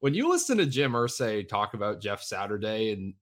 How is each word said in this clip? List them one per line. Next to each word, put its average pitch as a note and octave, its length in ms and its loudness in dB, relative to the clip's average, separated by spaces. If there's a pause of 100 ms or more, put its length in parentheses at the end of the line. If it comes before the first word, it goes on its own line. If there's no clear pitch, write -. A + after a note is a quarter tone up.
when C#3 120 2
you A#3+ 160 2
listen E4+ 300 2
to F3 80 6
Jim C3+ 260 2
Irsay A#2+ 560 0
talk G#2 240 0
about G2+ 300 -2
Jeff G2+ 200 -4
Saturday G#2+ 680 -2
and G2 300 -6